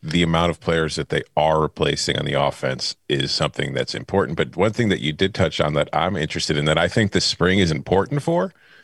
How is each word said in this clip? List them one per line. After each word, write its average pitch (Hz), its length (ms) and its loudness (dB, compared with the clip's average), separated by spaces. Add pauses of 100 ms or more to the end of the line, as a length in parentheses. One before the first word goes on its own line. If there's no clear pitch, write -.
the 82 220 0
amount 82 280 2
of 80 100 -6
players 80 340 0
that 73 140 -6
they 76 140 -2 (140)
are 78 240 2
replacing 73 560 -2
on 69 80 -4
the 69 100 -4
offense 69 600 -2 (140)
is 69 240 -2
something 69 420 -4
that's - 220 -4
important. - 400 -2
But 71 180 -4
one 104 180 2
thing 113 180 0
that - 100 0
you 78 120 -2
did 95 220 -2
touch 82 260 0
on 76 140 2
that 71 180 0
I'm 90 240 0
interested 78 400 -2
in, 73 100 0
that 78 120 4
I 85 80 4
think 104 240 2
the 90 100 2
spring 92 380 2
is 87 140 4
important 95 500 0
for, 175 300 0 (320)